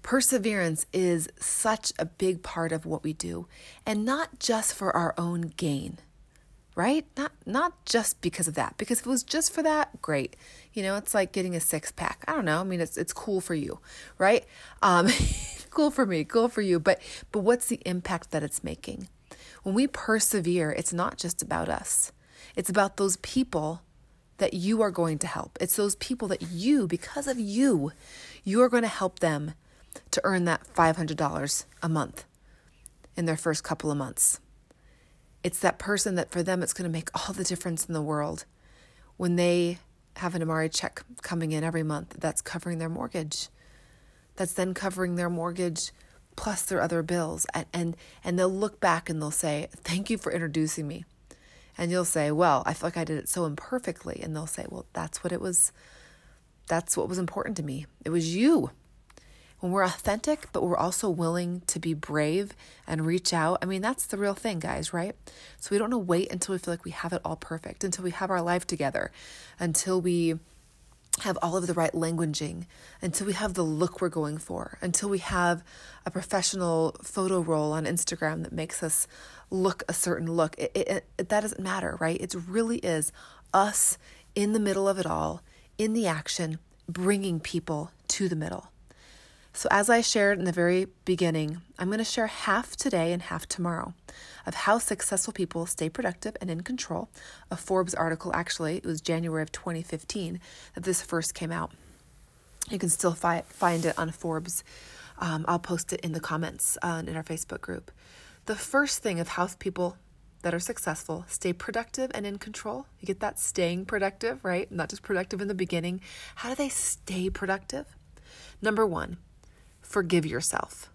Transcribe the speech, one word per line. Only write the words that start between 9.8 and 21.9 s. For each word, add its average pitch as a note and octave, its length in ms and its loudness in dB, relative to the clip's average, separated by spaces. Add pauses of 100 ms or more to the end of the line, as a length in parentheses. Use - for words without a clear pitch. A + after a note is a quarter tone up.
great. C#3+ 320 0 (380)
You G#3+ 100 -4
know, F#3+ 140 0
it's G#3 180 -2
like G3 160 4
getting F#3 240 -2
a E3 60 0
six - 320 0
pack. - 340 -4
I - 60 -2
don't C#4 120 0
know. D#3 140 4
I F#3 60 0
mean, F3+ 160 -2
it's, E3 160 -2
it's - 160 -2
cool G3 280 -2
for F3 140 -4
you, - 240 -4 (400)
right? G3+ 260 6 (380)
Um, F3+ 240 8 (340)
<laughs> - 300 -12
cool D4 220 4
for C4 120 2
me, E3 200 2
cool A#3 240 2
for G#3+ 140 -2
you. F3+ 180 4
But, F3+ 200 4 (300)
but A3 80 0
what's A#3 280 4
the - 200 -2
impact F3+ 460 -2
that D#3 100 0
it's - 220 -6
making? - 440 -8 (540)
When F#3+ 100 -2
we B3+ 140 4
persevere, F3+ 840 2
it's - 200 -2
not F3 240 -2
just - 260 -2
about - 260 -2
us. - 420 0 (460)